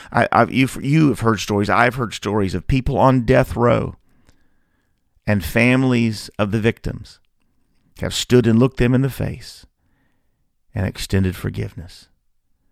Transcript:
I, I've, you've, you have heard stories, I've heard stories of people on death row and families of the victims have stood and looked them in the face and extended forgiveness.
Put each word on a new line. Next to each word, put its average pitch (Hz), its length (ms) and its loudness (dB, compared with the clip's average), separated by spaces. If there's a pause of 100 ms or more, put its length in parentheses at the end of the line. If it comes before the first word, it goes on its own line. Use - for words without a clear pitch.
(120)
I, 117 180 2
I've, - 220 2
you've, 131 280 0
you 147 280 2
have 113 120 -2
heard 113 200 0
stories, 104 280 -2
I've 117 280 2
heard 120 180 -6
stories 98 400 -2
of 90 140 -6
people 131 280 -2
on 127 280 4
death 127 320 0
row 120 400 0 (1300)
and 104 180 0
families 120 960 0
of 104 140 -2
the 110 80 0
victims - 580 -4 (800)
have 82 160 -6
stood 123 320 2
and 113 140 4
looked 131 160 2
them 123 180 2
in 127 80 0
the 139 80 -4
face - 560 -12 (1080)
and 98 140 -4
extended 95 480 -2
forgiveness. 98 720 -10 (640)